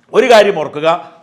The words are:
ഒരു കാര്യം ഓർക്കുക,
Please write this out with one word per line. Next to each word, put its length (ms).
ഒരു 180
കാര്യം 280
ഓർക്കുക, 520